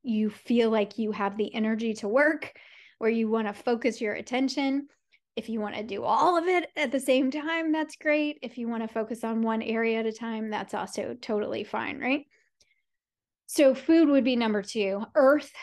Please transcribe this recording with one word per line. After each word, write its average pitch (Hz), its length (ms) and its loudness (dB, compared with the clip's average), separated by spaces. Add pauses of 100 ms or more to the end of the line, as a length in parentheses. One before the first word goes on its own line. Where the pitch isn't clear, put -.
you 214 280 0
feel 226 400 2
like 214 280 0
you 220 140 -2
have 202 240 -4
the 214 180 -2
energy 220 400 -2
to 214 140 -8
work, 294 440 2 (460)
where 226 120 2
you 226 180 0
wanna 214 260 -2
focus 233 460 -2
your 208 140 -2
attention. 269 720 -2 (480)
If - 140 -10
you 220 120 -4
wanna 208 220 -6
do 196 220 -8
all 320 320 4
of 339 100 0
it 359 300 0
at 285 160 -2
the 277 80 0
same 262 300 2
time, 311 420 -2
that's 311 240 -2
great. 302 460 0
If - 160 -12
you 233 100 -6
wanna 226 200 -4
focus 220 360 -6
on 226 180 -2
one 220 200 0
area 226 360 0
at 226 80 -2
a 220 60 -2
time, 220 380 -8
that's 208 240 -6
also - 460 -6
totally 214 440 -4
fine, - 340 -6
right? 277 280 -2 (1200)
So 269 280 6
food 330 340 6
would 277 140 6
be 247 140 2
number 214 260 0
two. 202 420 -4 (120)
Earth 285 340 6 (120)